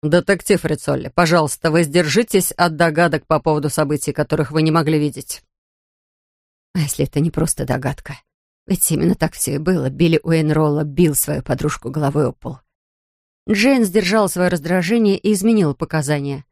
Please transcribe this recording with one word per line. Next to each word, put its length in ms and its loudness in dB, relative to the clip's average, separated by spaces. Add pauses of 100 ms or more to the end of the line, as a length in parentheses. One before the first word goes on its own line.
«Детектив 600 0
Риццолли, 500 -4
пожалуйста, 560 2
воздержитесь 800 2
от 240 0
догадок 500 2
по 140 2
поводу 300 0
событий, 420 -2
которых 380 -2
вы 120 0
не 80 2
могли 280 2
видеть». 440 -6 (1300)
А 60 -2
если 260 -2
это 140 -2
не 100 0
просто 340 -4
догадка? 540 -6 (480)
Ведь 260 -2
именно 220 2
так 200 -2
все 200 -6
и 40 -4
было. 320 -2
Билли 320 2
Уэйн 300 0
Ролла 320 2
бил 300 2
свою 280 -4
подружку 480 -4
головой 380 0
об 80 -8
пол. 220 -14 (920)
Джейн 340 4
сдержала 440 2
свое 220 0
раздражение 680 0
и 140 0
изменила 420 2
показания. 760 -4